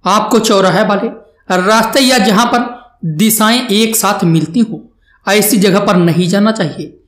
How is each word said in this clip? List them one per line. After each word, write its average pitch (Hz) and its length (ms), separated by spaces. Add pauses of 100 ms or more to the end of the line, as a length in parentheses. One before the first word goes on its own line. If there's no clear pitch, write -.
आपको 214 360
चौराहे 196 440
वाले 208 220 (540)
रास्ते 220 380
या 254 200
जहां 208 280
पर 240 220 (380)
दिशाएं 220 600
एक 220 280
साथ 202 300
मिलती 165 360
हो, 185 220 (440)
ऐसी 208 300
जगह 190 280
पर 196 120
नहीं 170 320
जाना 208 240
चाहिए। - 540